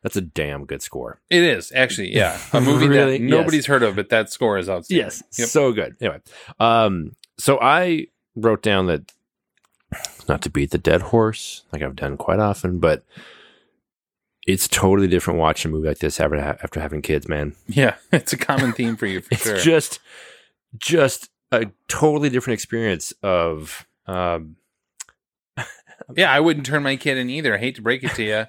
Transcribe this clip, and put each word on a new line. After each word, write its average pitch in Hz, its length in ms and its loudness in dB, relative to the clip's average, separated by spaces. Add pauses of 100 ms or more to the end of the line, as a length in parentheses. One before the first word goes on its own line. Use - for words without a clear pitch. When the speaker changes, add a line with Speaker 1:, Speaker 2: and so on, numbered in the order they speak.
Speaker 1:
that's 117 140 -4
a 95 40 -4
damn 73 440 -6
good 71 160 -10
score. - 480 -12
Speaker 2:
It 175 140 4
is, 120 300 0
actually, 110 400 0
yeah. 90 320 2
Speaker 1:
<laughs> - 80 -14
Speaker 2:
A 123 60 6
movie 139 300 4
Speaker 1:
Really? 139 300 4
Speaker 2:
that 117 40 -2
nobody's 156 380 4
Speaker 1:
Yes. - 60 -6
Speaker 2:
heard 135 160 4
of, 101 120 2
but 101 140 -4
that 110 220 2
score 107 260 0
is 90 120 -4
outstanding. 104 360 0
Speaker 1:
Yes. - 180 -12 (140)
Speaker 2:
Yep. 117 100 -2
Speaker 1:
So 139 240 4
good. 104 300 -4
Anyway, 85 180 -4 (400)
um, 110 560 2 (220)
so 139 240 2
I 160 460 2 (280)
wrote 110 260 2
down 95 260 2
that 78 260 -2 (1120)
not - 160 -2
to 78 60 -6
beat 69 220 -2
the - 60 -2
dead 82 240 2
horse, - 680 -2
like 73 100 -8
I've 67 140 -8
done 71 220 -8
quite - 220 0
often, 92 400 0
but 82 240 0 (1400)
it's 95 200 0
totally 98 400 4
different 85 320 0
watching 80 300 0
a 78 40 -4
movie 78 160 -2
like 73 100 -4
this 78 200 -4
after 76 220 0
ha-, 73 220 -4
after - 160 -8
having 76 220 -8
kids, 76 260 -2
man. 73 280 -4 (120)
Speaker 2:
Yeah, 117 360 2
<laughs> - 80 -6
it's - 220 0
a 131 40 -6
common 131 360 0
theme 113 240 -2
for 113 80 -4
you, 92 160 -4
for - 80 -18
Speaker 1:
<laughs> - 20 0
It's 117 120 -2
Speaker 2:
sure. 107 140 -2
Speaker 1:
just, 160 420 2 (800)
just 147 520 0 (220)
a 113 160 0 (200)
totally 147 420 2
different 123 260 -2
experience 107 680 -4
of, 85 640 -2 (220)
um, 85 480 -4 (1040)
<laughs> - 80 -8 (500)
Speaker 2:
Yeah, 170 160 4
I 139 80 6
wouldn't 151 260 2
turn 143 180 -2
my 135 120 -2
kid 135 220 -2
in 123 120 -2
either. 139 240 -2
I 101 40 0
hate 123 180 -4
to 113 60 -18
break 127 220 -2
it 123 120 -4
to 117 80 -4
you. 107 260 -2